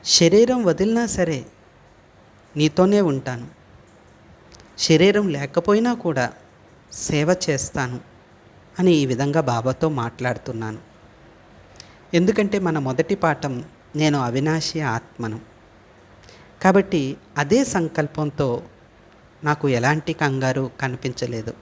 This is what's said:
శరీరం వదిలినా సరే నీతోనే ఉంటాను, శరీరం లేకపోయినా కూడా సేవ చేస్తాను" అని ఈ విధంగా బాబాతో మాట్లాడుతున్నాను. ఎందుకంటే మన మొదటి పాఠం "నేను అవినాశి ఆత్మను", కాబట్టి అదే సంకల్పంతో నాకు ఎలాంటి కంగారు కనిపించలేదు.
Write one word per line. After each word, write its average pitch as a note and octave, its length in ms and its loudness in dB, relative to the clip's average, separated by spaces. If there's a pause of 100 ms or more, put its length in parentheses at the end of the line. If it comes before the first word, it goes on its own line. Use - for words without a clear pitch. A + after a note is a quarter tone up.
శరీరం A3+ 580 4
వదిలినా G#3 420 2
సరే E3 400 -2 (1120)
నీతోనే F#3 440 4
ఉంటాను, C3 460 -2 (1300)
శరీరం G3 520 4
లేకపోయినా F3 640 0
కూడా C#3 400 -2 (600)
సేవ D3+ 420 0 (140)
చేస్తాను" B2+ 500 -4 (800)
అని F3+ 120 4
ఈ D3 140 4
విధంగా C#3 360 0
బాబాతో B2+ 480 0
మాట్లాడుతున్నాను. A#2 1040 -6 (1160)
ఎందుకంటే G3+ 460 2
మన E3 200 -2
మొదటి C3+ 360 -2
పాఠం C#3+ 480 -2 (320)
"నేను D3 240 2
అవినాశి D3+ 600 -2
ఆత్మను", A2+ 580 -6 (1200)
కాబట్టి F#3 540 2 (200)
అదే D#3+ 260 2
సంకల్పంతో D3+ 1000 -2 (800)
నాకు D3 260 0
ఎలాంటి C#3 440 0
కంగారు C3 580 -2 (100)
కనిపించలేదు. A#2+ 800 -6